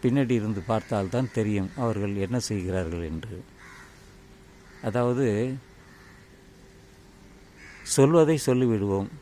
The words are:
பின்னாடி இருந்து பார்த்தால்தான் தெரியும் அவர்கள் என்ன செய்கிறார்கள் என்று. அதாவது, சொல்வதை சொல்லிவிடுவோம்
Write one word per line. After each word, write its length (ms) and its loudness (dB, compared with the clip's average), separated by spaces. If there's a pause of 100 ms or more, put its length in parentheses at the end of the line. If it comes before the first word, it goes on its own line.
பின்னாடி 300 2
இருந்து 300 0
பார்த்தால்தான் 720 -2
தெரியும் 440 -2
அவர்கள் 380 -2
என்ன 240 -2
செய்கிறார்கள் 640 -4
என்று. 400 -10 (1400)
அதாவது, 420 0 (2500)
சொல்வதை 600 6
சொல்லிவிடுவோம் 640 2 (120)